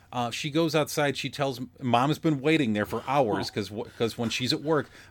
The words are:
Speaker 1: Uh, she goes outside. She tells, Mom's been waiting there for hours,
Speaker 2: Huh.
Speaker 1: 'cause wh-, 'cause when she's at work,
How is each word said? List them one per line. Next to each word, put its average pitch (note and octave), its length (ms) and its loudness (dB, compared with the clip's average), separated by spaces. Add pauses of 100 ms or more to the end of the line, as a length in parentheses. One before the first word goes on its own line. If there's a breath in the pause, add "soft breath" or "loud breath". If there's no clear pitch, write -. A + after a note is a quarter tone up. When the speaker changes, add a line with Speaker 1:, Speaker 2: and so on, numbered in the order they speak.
(120 loud breath)
Speaker 1:
Uh, A#2+ 200 -4
she - 180 -6
goes D#3 240 2
outside. C#3+ 420 0
She C3+ 140 -6
tells, C3+ 300 -4 (200)
Mom's C3 380 4
been D3+ 220 2
waiting D3 320 2
there G#2 120 2
for A2+ 220 -6
hours, A2+ 420 2
Speaker 2:
Huh. - 60 -14
Speaker 1:
'cause G2 140 -4
wh-, G#2+ 280 -10
'cause A#2 220 -2
when A#2 100 -2
she's B2+ 240 -2
at D#3 80 -2
work, D3 300 0 (200 loud breath)